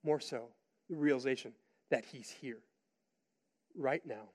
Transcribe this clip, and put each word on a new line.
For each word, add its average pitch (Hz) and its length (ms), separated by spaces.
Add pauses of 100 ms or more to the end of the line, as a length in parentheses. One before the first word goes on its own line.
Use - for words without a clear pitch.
More 151 160
so, 120 280 (400)
the 170 80
realization 135 560 (380)
that 127 140
he's - 260
here 120 280 (1160)
right 147 300
now. 107 280